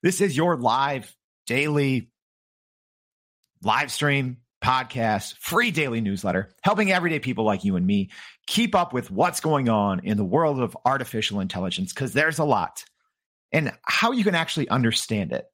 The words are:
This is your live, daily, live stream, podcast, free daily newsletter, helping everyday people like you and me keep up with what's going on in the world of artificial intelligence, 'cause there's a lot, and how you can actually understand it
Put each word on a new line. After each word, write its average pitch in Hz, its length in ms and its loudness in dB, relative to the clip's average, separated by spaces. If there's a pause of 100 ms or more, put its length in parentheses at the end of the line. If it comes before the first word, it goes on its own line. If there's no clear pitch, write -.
This 185 200 2
is 185 120 0
your 165 220 2
live, 131 580 0 (320)
daily, 139 640 0 (1500)
live 117 300 0
stream, 139 460 0 (260)
podcast, 123 720 0
free 226 340 0
daily 139 300 0
newsletter, 98 480 0 (140)
helping 202 280 2
everyday 175 280 2
people 113 260 -2
like 101 180 2
you 98 140 0
and 90 100 2
me 98 240 0 (360)
keep 220 280 0
up 175 200 2
with 123 160 -4
what's 170 300 0
going 143 280 2
on 101 360 2
in 107 120 0
the 104 80 0
world 131 360 2
of 120 260 -4
artificial 117 540 -2
intelligence, 92 520 -4
'cause - 220 -6
there's 156 240 2
a 160 60 2
lot, 110 400 -2 (720)
and 151 160 0 (140)
how - 280 0
you 240 120 0
can 190 100 2
actually 165 360 -2
understand 113 600 0
it 64 240 -4